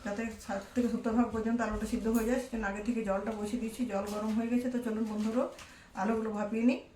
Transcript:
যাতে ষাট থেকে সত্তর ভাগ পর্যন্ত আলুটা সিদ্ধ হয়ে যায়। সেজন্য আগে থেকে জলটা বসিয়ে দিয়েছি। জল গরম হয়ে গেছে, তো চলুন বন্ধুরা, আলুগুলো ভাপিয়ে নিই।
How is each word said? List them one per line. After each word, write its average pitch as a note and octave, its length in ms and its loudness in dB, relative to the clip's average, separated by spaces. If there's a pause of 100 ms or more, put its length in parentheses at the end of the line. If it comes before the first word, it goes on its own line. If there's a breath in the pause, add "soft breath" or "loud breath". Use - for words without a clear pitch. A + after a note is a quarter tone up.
যাতে G#3 180 -4 (220)
ষাট G3 160 -2 (140)
থেকে A#3+ 180 4
সত্তর A#3 260 0
ভাগ A#3+ 160 6
পর্যন্ত A3+ 320 0
আলুটা G#3+ 260 -2
সিদ্ধ G#3 140 0 (100)
হয়ে A3 140 4
যায়। B3 120 4
সেজন্য A3 280 -4
আগে G#3 160 -6
থেকে A3+ 220 0
জলটা G#3 300 0
বসিয়ে G#3 240 -2
দিয়েছি। A3 180 -6 (120)
জল G3 120 0 (100)
গরম G#3+ 240 -2
হয়ে A#3 140 0
গেছে, B3 220 2
তো A#3 100 2
চলুন A3 280 0
বন্ধুরা, A3 320 2 (580 loud breath)
আলুগুলো A3 360 2
ভাপিয়ে A3 320 0
নিই। - 100 0 (160)